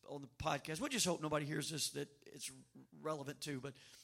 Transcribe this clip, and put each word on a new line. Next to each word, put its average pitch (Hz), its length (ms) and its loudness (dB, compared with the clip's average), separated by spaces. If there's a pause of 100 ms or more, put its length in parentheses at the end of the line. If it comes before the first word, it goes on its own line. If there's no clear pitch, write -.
on 143 140 -6
the - 220 -8
podcast. 156 360 2
We 285 80 2
just 240 180 4
hope 165 160 4
nobody 151 240 4
hears 147 240 0
this 151 200 0
that 143 180 -2 (260)
it's - 160 -6 (500)
relevant 143 420 -2
to, 143 180 -2
but, 127 120 -6 (320)